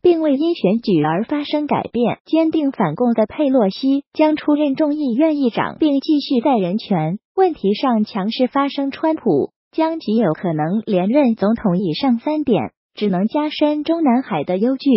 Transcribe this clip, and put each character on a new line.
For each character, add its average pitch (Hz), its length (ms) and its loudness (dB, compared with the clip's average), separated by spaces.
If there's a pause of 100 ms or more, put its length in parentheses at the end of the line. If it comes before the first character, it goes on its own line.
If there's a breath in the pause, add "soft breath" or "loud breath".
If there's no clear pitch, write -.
并 339 160 4
未 302 160 2
因 330 200 0
选 208 240 0
举 165 240 2
而 165 200 0
发 294 200 -4
生 302 240 -4
改 196 160 -2
变。 226 420 -2
坚 320 240 0
定 302 220 0
反 214 240 -2
共 240 180 0
的 214 140 2
佩 294 220 -2
洛 240 200 4
西 269 340 -2 (100)
将 311 220 2
出 302 180 0
任 285 220 0
众 302 200 0
议 285 180 -2
院 302 240 2
议 262 120 2
长， 101 280 -4
并 277 220 2
继 302 200 0
续 262 220 -2
在 269 160 2
人 185 200 -2
权 170 420 -2 (160)
问 370 180 2
题 196 200 0
上 226 300 0
强 208 280 -4
势 254 160 0
发 285 200 -2
声。 277 220 -4
川 320 260 -2
普 156 360 0 (200)
将 320 280 -2
极 214 160 -2
有 196 180 2
可 170 200 -4
能 160 320 -2
连 185 240 0
任 254 260 2
总 208 200 0
统， 180 220 0
以 180 160 -2
上 240 260 0
三 302 240 -4
点 175 280 0 (240)
只 208 140 -2
能 185 180 0
加 302 220 -2
深 302 340 -2
中 330 180 -2
南 262 220 2
海 151 200 -4
的 180 140 -2
忧 247 180 0
惧 277 220 -2